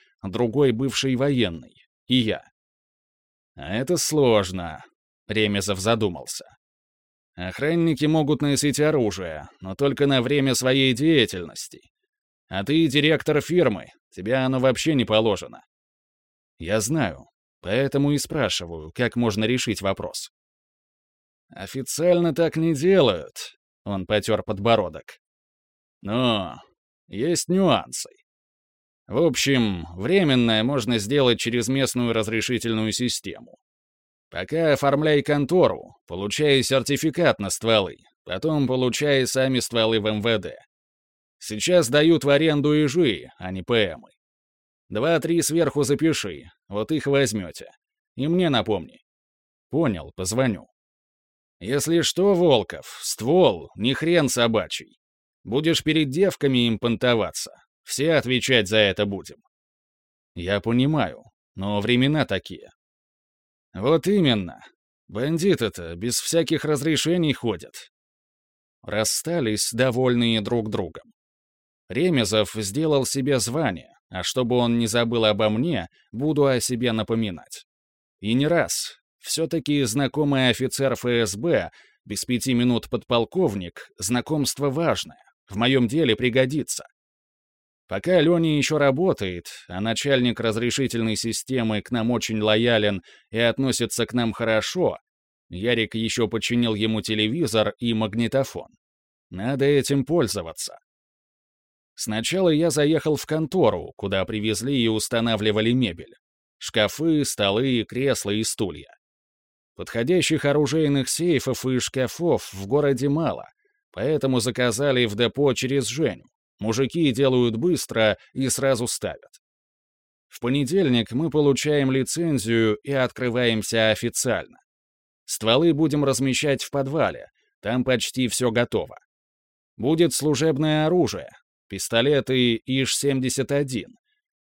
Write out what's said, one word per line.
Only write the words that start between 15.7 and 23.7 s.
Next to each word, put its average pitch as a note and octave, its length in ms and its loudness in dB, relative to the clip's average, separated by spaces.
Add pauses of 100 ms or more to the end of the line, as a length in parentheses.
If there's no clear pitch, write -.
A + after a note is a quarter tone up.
"Я F#2+ 200 -2
знаю, A2 460 -2 (340)
поэтому C#3 540 0
и C#3+ 40 2
спрашиваю, E2+ 760 -4
как A#2+ 240 -2
можно A2 260 0
решить A#2+ 380 -2
вопрос". - 500 -6 (1160)
"Официально E3 840 0
так E3 220 0
не D#3+ 180 2
делают", C3+ 600 2 (480)